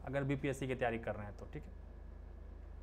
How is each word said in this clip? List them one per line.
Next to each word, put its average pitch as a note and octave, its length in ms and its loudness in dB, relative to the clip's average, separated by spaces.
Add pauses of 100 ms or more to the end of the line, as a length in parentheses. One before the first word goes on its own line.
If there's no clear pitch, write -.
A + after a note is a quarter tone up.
अगर C#3 200 2
बीपीएससी C#3 420 4
की B2+ 80 4
तैयारी A#2 260 6
कर A2 140 2
रहे G#2 120 -2
हैं G2+ 100 -6
तो, G2 100 -8
ठीक - 160 -6
है। - 80 -10 (1120)